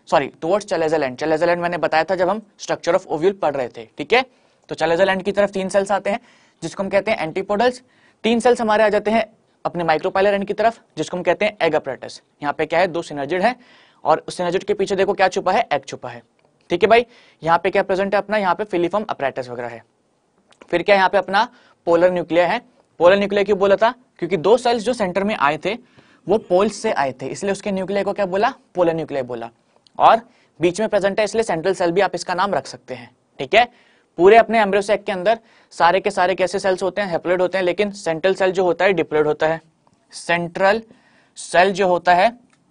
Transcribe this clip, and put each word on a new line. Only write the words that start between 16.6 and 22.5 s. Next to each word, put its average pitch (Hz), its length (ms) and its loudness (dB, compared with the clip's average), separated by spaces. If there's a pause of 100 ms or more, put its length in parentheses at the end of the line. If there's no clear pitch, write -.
ठीक 175 120 0
है 214 60 2
भाई। 233 180 4 (360)
यहाँ 165 160 2
पे 185 120 0
क्या 196 120 0
प्रेजेंट 190 320 -2
है 202 60 2
अपना, 202 160 -4
यहाँ 190 180 0
पे 165 120 -6
filiform 175 400 -2
apparatus 131 420 -6
वगैरह 120 200 -10
है। 117 140 -14 (880)
फिर 170 120 0
क्या 202 140 4
यहाँ 185 120 4
पे 202 100 2
अपना 190 300 0 (380)
पोलर 175 260 4
न्यूक्लिया 170 340 0
है। 214 140 -2 (400)